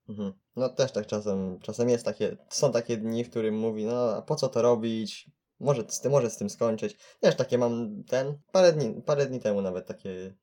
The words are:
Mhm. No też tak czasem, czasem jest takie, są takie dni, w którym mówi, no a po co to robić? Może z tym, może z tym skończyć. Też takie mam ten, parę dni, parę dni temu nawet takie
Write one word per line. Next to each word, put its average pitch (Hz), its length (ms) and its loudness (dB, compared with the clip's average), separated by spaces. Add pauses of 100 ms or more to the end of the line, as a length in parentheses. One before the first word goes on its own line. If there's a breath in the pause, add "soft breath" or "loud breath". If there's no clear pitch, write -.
Mhm. 101 240 -8 (240)
No 127 120 0
też 127 240 0
tak 110 140 -4
czasem, 95 540 -4
czasem 120 280 -2
jest 120 160 2
takie, 104 320 -2 (120)
są 135 240 0
takie 117 240 -2
dni, 113 280 -2
w 117 60 -18
którym 110 280 -2
mówi, 110 260 -2
no 117 320 0
a - 60 -6
po 151 140 -4
co 131 120 0
to 117 140 0
robić? 113 680 0 (300)
Może 123 280 0
z - 120 -6
tym, 131 120 0
może 123 180 4
z - 60 -12
tym 101 140 -4
skończyć. 110 460 -2 (240 soft breath)
Też 170 140 6
takie 127 240 0
mam 117 460 -2
ten, 139 340 -2 (140)
parę 180 200 8
dni, 135 300 -2
parę 143 240 2
dni 127 140 -6
temu 101 220 2
nawet 92 240 -4
takie 95 560 -10